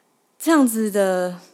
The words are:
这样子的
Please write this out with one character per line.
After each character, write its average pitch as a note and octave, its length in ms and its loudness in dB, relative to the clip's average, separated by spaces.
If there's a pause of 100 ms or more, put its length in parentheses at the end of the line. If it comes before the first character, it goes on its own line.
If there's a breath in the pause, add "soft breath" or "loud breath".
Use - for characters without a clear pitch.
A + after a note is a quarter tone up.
(380 loud breath)
这 D#4+ 140 -2
样 C#4 160 4
子 A3 240 -2
的 F#3 480 -2 (140 loud breath)